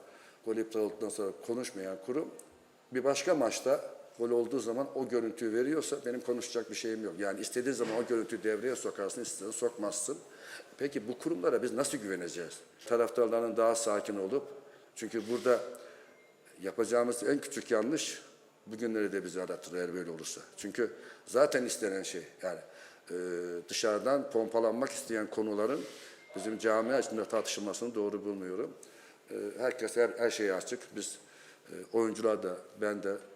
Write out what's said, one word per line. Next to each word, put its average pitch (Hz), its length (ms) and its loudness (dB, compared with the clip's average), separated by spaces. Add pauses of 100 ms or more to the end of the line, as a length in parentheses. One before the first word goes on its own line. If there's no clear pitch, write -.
(460)
gol 110 100 0
iptal 110 240 0
olduktan 107 300 0
sonra 98 220 -2 (160)
konuşmayan 98 580 -4
kurum 135 220 -2 (640)
bir 123 120 0
başka 139 320 4
maçta 131 600 2 (200)
gol 120 120 2
olduğu 120 300 4
zaman 117 360 0
o 131 140 -2
görüntüyü 113 440 0
veriyorsa 139 520 2
benim 123 160 -2
konuşacak 117 500 -2
bir 104 40 -6
şeyim 113 280 -2
yok. 95 160 -4
Yani 98 220 -2
istediğin 123 340 0
zaman 113 200 0
o 117 100 2
görüntüyü 113 380 0
devreye 110 320 0
sokarsın, 101 460 -4
istediğin 110 300 -6
sokmazsın. 117 640 -2 (600)
Peki 135 300 -2
bu 123 120 -4
kurumlara 156 440 2
biz 120 100 0
nasıl 139 240 0
güveneceğiz? 87 640 -4 (260)
Taraftarların 117 720 4
daha 113 180 6
sakin 104 420 2
olup, 101 260 0 (520)
çünkü 110 260 -4 (100)
burada 120 280 6 (1000)
yapacağımız 113 640 2
en 143 180 4
küçük - 300 -6
yanlış 120 500 2 (460)
bugünleri 110 440 0
de 95 120 0
bizi 90 180 -4
aratır 90 360 -6
eğer 87 160 -2
böyle 87 180 -4
olursa. - 300 -8 (160)
Çünkü 104 340 -2 (340)
zaten 135 400 4
istenen 95 380 -2
şey, 85 200 -6 (180)
yani, 90 180 -4 (520)
e, 87 40 -2 (540)
dışarıdan 117 600 2
pompalanmak 113 600 2
isteyen 107 380 -2
konuların 110 520 0 (540)
bizim 107 220 -4
camia 113 420 4
içinde 110 260 -2
tartışılmasını 107 720 -2
doğru 104 300 0
bulmuyorum. 101 480 -4 (580)
E, 107 40 -6 (220)
herkes 117 400 -2
her, 117 200 8
her 117 140 4
şeye 104 220 2
açık. 92 260 -2 (160)
Biz, - 240 -6 (500)
e, - 40 -14 (200)
oyuncular 110 500 4
da, 90 140 -2 (240)
ben 104 220 0
de 98 120 0 (200)